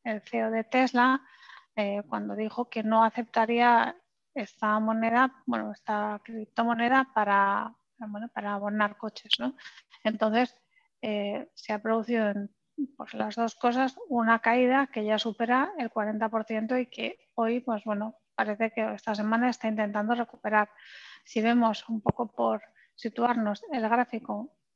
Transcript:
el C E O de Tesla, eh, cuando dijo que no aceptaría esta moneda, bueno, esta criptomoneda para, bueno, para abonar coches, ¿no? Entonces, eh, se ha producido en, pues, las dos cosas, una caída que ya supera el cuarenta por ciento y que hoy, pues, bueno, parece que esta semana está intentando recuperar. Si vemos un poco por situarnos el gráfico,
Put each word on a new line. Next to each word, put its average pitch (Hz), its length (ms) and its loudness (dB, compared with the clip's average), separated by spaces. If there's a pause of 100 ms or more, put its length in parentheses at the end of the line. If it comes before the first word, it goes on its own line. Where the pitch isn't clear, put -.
el 220 180 -4
C - 160 -6
E 226 80 0
O 220 40 -2
de 226 140 -2
Tesla, 254 580 2 (540)
eh, 202 320 -2
cuando 208 260 -4
dijo 220 340 -4
que 220 140 -6
no 220 220 4
aceptaría 233 920 2 (380)
esta 214 460 -2
moneda, 226 680 0
bueno, 214 260 -4
esta 208 520 -4
criptomoneda 233 880 0
para, 202 600 2 (240)
bueno, 214 300 -10
para 208 260 -6
abonar 208 420 -2
coches, - 420 -8
¿no? 254 180 -4 (480)
Entonces, 220 500 0 (480)
eh, 208 520 -4
se - 180 -10
ha 208 80 -4
producido 220 500 0
en, 202 200 -4 (460)
pues, - 180 -14
las 214 200 -4
dos 233 200 -2
cosas, 254 420 0 (120)
una 226 300 4
caída 254 500 4
que 214 160 -4
ya 214 140 2
supera 240 600 0
el 240 120 -4
cuarenta 220 380 -2
por 220 160 -2
ciento 226 340 -2
y 247 80 -2
que 233 480 -8
hoy, 233 260 0
pues, 226 240 -4
bueno, 214 320 -4 (200)
parece 214 340 -2
que 220 240 -4
esta 208 220 -6
semana 226 340 2
está 226 160 -6
intentando 214 480 0
recuperar. 214 560 0 (540)
Si - 160 -4
vemos 226 480 2
un 226 120 -4
poco - 300 -6
por 220 320 -2 (320)
situarnos 233 800 -2
el 226 160 0
gráfico, 233 680 -2 (200)